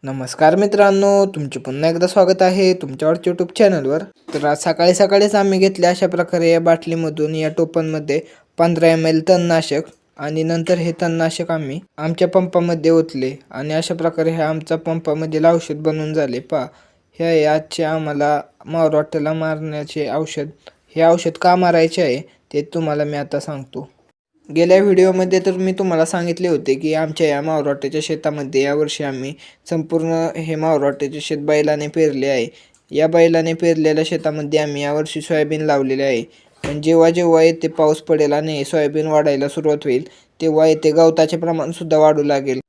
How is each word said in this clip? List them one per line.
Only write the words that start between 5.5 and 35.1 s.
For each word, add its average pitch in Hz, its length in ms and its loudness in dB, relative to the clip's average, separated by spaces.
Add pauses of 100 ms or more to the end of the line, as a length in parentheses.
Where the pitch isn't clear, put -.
घेतले 190 280 2
अशा 180 200 2
प्रकारे 175 440 0
या 165 100 4
बाटलीमधून, 165 760 0
या 156 140 -2
टोपणमध्ये 156 720 -2 (380)
पंधरा 165 280 2
एम 160 200 4
एल 160 220 0
तणनाशक 170 520 2 (380)
आणि 156 240 -6
नंतर 165 320 0
हे 170 180 -2
तणनाशक 165 580 -2
आम्ही 156 300 -6 (180)
आमच्या 160 300 -2
पंपामध्ये 175 600 0
ओतले 147 460 0 (140)
आणि 151 240 -8
अशा 165 200 -4
प्रकारे 165 360 -2
हे 165 120 -2
आमच्या 156 340 -4
पंपामधील 160 680 -4
औषध 165 320 2
बनवून 156 380 -4
झाले. 135 240 -2
पहा, 135 280 -4 (520)
हे 165 60 -4
आहे 165 200 2
आजचे 156 380 -2
आम्हाला 147 580 -2 (260)
मावराट्याला 156 680 0
मारण्याचे 151 760 -6
औषध. 151 360 -6 (500)
हे 160 60 2
औषध 170 280 4
का 180 260 2
मारायचे 170 460 2
आहे 135 160 0 (340)
ते 147 100 -2
तुम्हाला 151 420 -4
मी 147 120 -6
आता 143 240 -6
सांगतो. 139 500 -12 (680)
गेल्या 180 260 6
व्हिडिओमध्ये 185 640 4
तर 190 60 0
मी 185 200 -2
तुम्हाला 185 320 0
सांगितले 170 440 -4
होते 147 260 0
की 156 200 -4
आमच्या 156 340 0
या 143 120 0
मावराट्याच्या 147 640 -4
शेतामध्ये 147 580 -4
यावर्षी 147 420 -2
आम्ही 135 300 -8 (360)
संपूर्ण 160 420 -2 (240)
हे 160 180 -6
मावराट्याचे 143 680 -2
शेत 147 180 -6
बैलाने 151 480 0
पेरले 147 400 0
आहे. 131 200 0 (440)
या 151 160 2
बैलाने 165 460 4
पेरलेल्या 160 540 0
शेतामध्ये 156 540 -2
आम्ही 143 220 -4
यावर्षी 151 380 -4